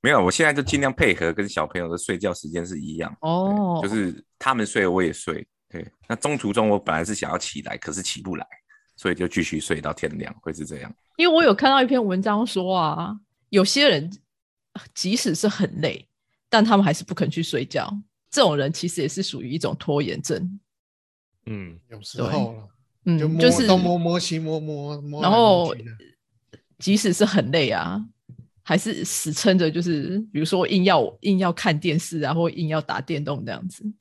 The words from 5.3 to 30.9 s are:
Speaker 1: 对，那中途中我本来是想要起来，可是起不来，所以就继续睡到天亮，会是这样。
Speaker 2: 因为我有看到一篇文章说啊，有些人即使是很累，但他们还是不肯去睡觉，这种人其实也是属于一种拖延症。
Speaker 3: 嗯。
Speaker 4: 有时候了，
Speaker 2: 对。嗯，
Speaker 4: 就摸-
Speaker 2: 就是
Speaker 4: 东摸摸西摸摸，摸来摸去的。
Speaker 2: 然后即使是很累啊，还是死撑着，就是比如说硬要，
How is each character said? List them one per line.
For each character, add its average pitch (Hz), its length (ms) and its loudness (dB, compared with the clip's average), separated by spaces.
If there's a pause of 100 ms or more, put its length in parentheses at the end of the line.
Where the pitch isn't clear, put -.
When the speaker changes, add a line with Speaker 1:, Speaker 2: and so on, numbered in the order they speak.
Speaker 1:
对， 82 160 -12 (200)
那 117 100 -4
中 147 200 -4
途 104 160 -4
中 107 160 2
我 104 100 4
本 87 160 -2
来 82 80 0
是 101 120 -4
想 - 160 -6
要 90 80 -4
起 - 240 -10
来， - 160 -12
可 - 120 -10
是 90 120 -8
起 - 180 -8
不 90 160 -8
来， - 100 -10 (500)
所 - 140 -2
以 87 40 0
就 87 120 -2
继 85 160 -2
续 80 160 -4
睡 76 220 -4
到 78 140 -6
天 78 240 -6
亮， - 240 -10
会 80 100 -10
是 78 140 -10
这 78 120 -14
样。 - 160 -16 (220)
Speaker 2:
因 330 100 4
为 330 80 6
我 330 80 6
有 247 120 8
看 269 160 4
到 269 120 6
一 254 40 4
篇 254 180 2
文 185 160 0
章 214 260 0
说 185 300 -2
啊， 170 400 -2 (320)
有 190 160 4
些 277 240 4
人 165 220 2 (840)
即 196 240 -2
使 190 180 0
是 - 140 0
很 - 320 -2
累， - 260 -4 (440)
但 220 120 6
他 226 140 6
们 196 80 6
还 151 80 4
是 - 100 -2
不 - 120 -8
肯 151 160 -2
去 165 120 -4
睡 135 220 -2
觉， - 260 -4 (400)
这 285 120 2
种 165 120 4
人 143 160 0
其 170 160 -6
实 175 140 -6
也 160 80 -2
是 190 140 -6
属 147 180 -8
于 123 100 -10
一 156 80 -6
种 - 200 -4
拖 143 240 -2
延 - 180 -4
症。 180 400 -6 (840)
Speaker 3:
嗯。 92 320 -12 (100)
Speaker 4:
有 107 140 -20
时 131 180 -14
候 117 320 -2
了， 113 60 -16
Speaker 2:
对。 107 60 -18 (420)
嗯， 170 120 2
Speaker 4:
就 151 80 2
摸- 160 140 0
Speaker 2:
就 247 100 8
是 254 160 2
Speaker 4:
东 185 140 8
摸 175 160 2
摸 170 240 0
西 170 180 -4
摸 160 220 -4
摸， 147 400 -8
摸 147 220 -8
来 175 80 4
摸 202 440 6
去 120 80 -12
的。 117 60 -14
Speaker 2:
然 113 80 -16
后 - 40 -20 (800)
即 202 200 2
使 190 160 2
是 208 100 4
很 185 260 2
累 147 200 2
啊， 87 280 -2 (640)
还 165 140 0
是 - 300 -2
死 - 260 -6
撑 185 260 4
着， 165 120 4
就 165 100 -4
是 170 380 -2 (120)
比 - 80 -4
如 156 60 0
说 180 240 0
硬 185 160 2
要， 165 380 4